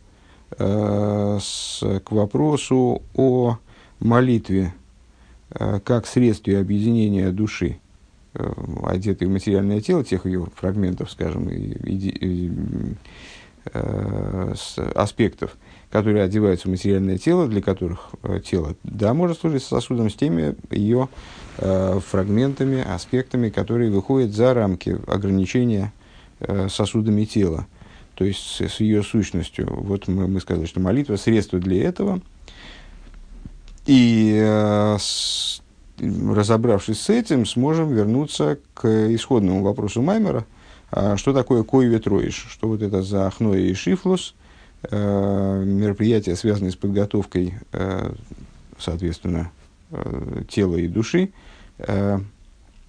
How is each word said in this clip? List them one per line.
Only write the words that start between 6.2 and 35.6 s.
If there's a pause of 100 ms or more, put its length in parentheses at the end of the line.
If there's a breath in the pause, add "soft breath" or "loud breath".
объединения
души, (560)
э, (300)
одетой
в
материальное
тело,
тех
ее
фрагментов,
скажем,
и,
и,
и, (1200 loud breath)
э,
с-, (160)
аспектов, (360 loud breath)
которые
одеваются
в
материальное
тело,
для
которых, (140)
э,
тело,
да,
может
служить
сосудом,
с
теми (160)
ее, (500 loud breath)
э,
фрагментами,
аспектами,
которые
выходят
за
рамки (100)
ограничения, (480 soft breath)
э,
сосудами
тела, (500 loud breath)
то
есть
с,
с
ее
сущностью.
Вот
мы,
мы
сказали,
что
молитва —
средство
для
этого. (1700 loud breath)
И,
э,
с-, (360)